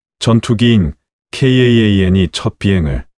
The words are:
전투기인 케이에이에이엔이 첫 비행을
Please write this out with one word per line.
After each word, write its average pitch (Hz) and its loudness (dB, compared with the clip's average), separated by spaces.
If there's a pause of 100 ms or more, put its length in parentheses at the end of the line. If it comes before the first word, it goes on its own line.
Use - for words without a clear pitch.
(200)
전투기인 113 0 (380)
케이에이에이엔이 107 2
첫 - -8
비행을 82 -2 (160)